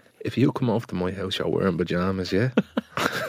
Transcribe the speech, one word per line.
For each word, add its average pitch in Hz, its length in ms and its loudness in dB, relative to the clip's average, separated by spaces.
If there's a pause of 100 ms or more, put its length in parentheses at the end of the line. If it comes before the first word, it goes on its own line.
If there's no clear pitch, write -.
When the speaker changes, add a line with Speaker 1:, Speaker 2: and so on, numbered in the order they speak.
(200)
Speaker 1:
If - 180 -6
you 135 140 4
come 127 180 0
over 113 160 0
to - 100 -8
my 90 160 0
house, 92 280 -4
you're 85 100 -2
wearing 85 280 2
pajamas, 90 540 -2
yeah? 113 200 2 (440)
Speaker 2:
<laughs> - 60 -4 (280)